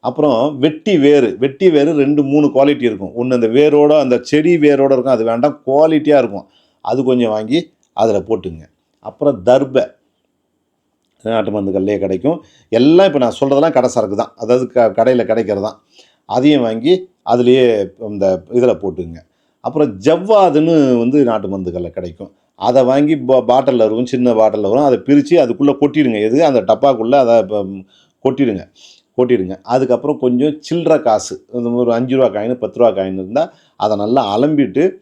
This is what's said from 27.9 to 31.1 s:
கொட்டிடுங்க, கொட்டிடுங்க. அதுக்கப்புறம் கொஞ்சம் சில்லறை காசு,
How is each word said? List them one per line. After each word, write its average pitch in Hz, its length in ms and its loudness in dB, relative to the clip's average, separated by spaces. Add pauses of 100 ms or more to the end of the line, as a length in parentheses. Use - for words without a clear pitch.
கொட்டிடுங்க, 127 400 -2 (540)
கொட்டிடுங்க. 104 440 0
அதுக்கப்புறம் 127 640 -2
கொஞ்சம் 127 360 0
சில்லறை 160 420 -2
காசு, 110 340 -2 (160)